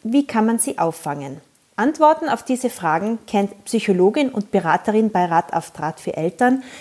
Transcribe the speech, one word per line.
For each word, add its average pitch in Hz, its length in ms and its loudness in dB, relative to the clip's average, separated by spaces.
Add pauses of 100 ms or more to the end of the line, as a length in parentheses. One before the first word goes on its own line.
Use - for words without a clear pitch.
wie 277 240 2
kann 220 200 2
man 226 140 2
sie - 180 -4
auffangen? 147 640 -4 (340)
Antworten 311 540 2
auf - 120 -2
diese 247 280 -2
Fragen 190 580 -2
kennt 202 380 -2
Psychologin 214 640 2
und 208 220 -6
Beraterin 208 600 2
bei 180 140 2
Rat 170 260 0
auf - 200 -4
Draht 151 280 -8
für - 160 -8
Eltern, 247 480 0 (180)